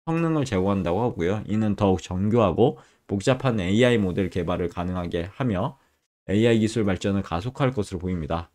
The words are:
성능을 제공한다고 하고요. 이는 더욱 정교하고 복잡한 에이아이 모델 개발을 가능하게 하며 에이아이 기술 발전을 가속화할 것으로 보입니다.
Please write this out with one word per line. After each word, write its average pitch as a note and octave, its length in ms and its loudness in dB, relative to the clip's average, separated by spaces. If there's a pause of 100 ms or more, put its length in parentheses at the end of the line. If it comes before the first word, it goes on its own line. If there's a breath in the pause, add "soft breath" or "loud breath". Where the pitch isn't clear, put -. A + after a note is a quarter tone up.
성능을 D#3+ 400 0
제공한다고 F#2+ 560 0
하고요. G#2 460 -2
이는 G#2+ 280 0
더욱 F#2+ 260 2
정교하고 G#2 760 2 (300 soft breath)
복잡한 A#2+ 520 0
에이아이 A2+ 380 4
모델 F#2 320 0
개발을 F2 400 -2
가능하게 F2 640 -4
하며 A2+ 440 -2 (520)
에이아이 A2+ 300 4
기술 A2 260 0
발전을 G2 380 0
가속화할 B2 500 -2
것으로 G2 260 -4
보입니다. E2+ 560 -4